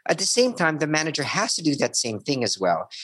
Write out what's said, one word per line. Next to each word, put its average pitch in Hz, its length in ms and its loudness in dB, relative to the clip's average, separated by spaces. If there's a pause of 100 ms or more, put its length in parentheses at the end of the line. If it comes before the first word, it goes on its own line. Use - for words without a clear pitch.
At 165 120 0
the 196 60 -2
same 247 280 2
time, 160 240 0
the 151 100 0
manager 156 360 0
has 208 320 0
to 180 80 -6
do 147 140 2
that - 200 0
same 110 220 -2
thing 131 240 -2
as 101 160 -2
well. 87 280 2 (160)